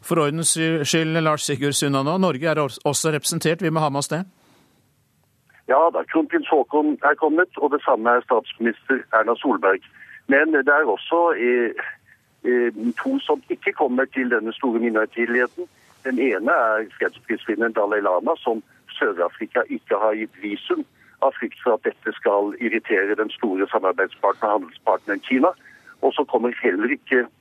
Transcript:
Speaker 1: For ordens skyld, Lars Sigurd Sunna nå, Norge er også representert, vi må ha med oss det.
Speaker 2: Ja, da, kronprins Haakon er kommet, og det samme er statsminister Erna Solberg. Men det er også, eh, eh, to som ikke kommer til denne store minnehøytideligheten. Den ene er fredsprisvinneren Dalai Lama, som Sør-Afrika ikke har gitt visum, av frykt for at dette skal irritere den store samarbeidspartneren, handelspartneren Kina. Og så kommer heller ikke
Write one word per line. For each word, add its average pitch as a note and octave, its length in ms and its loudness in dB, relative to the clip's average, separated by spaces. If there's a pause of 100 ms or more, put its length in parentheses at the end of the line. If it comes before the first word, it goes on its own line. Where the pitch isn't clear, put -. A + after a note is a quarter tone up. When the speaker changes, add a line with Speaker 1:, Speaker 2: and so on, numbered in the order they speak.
Speaker 1:
For E3 180 0
ordens D#3 360 0
skyld, D#3+ 680 0
Lars D3+ 200 0
Sigurd C#3+ 320 -2
Sunna C#3 280 0
nå, D#3 160 0
Norge E3 280 0
er D#3 120 2
også D3 520 -2
representert, D#3+ 500 -2
vi E3+ 80 0
må D#3+ 100 0
ha D3+ 100 0
med C#3 100 -2
oss C3+ 80 -6
det. E3 160 -4 (1400)
Speaker 2:
Ja, C#3 240 6
da, - 120 -4
kronprins D#3+ 440 0
Haakon D3+ 560 2
er D3 120 4
kommet, D#3+ 420 2
og C#3 140 0
det C#3+ 120 -2
samme A#2+ 320 2
er A#2+ 80 2
statsminister A#2 880 -2
Erna A2+ 240 2
Solberg. G2 480 0 (440)
Men D3 240 4
det C#3 160 2
er D3 200 4
også, E3 520 2
eh, A#2+ 320 2 (720)
eh, - 280 2 (280)
to C4+ 200 -2
som - 300 -2
ikke - 220 -4
kommer B2+ 400 -2
til C3 180 -4
denne A2+ 220 -2
store A#2 280 -2
minnehøytideligheten. A#2+ 920 -2 (340)
Den B2+ 160 -4
ene A#2+ 320 0
er A2 380 0 (100)
fredsprisvinneren A2 720 -4
Dalai G#2+ 300 0
Lama, G2 420 0
som A2+ 180 -2 (380)
Sør-Afrika G#2+ 720 -2
ikke - 260 -4
har G#2+ 240 2
gitt A2 220 -10
visum, G#2 420 -6 (380)
av - 180 2
frykt - 240 -8
for A2+ 120 2
at - 80 -8
dette A2 360 -4
skal G#2 400 2
irritere G#2+ 560 0
den G#2+ 140 -2
store F#2+ 420 -2
samarbeidspartneren, G2 800 0
handelspartneren G2 720 -2
Kina. C#3 300 2 (480)
Og C3 120 2
så C#3+ 140 -2
kommer A#2 240 0 (100)
heller A#2+ 300 0
ikke C3 340 0 (160)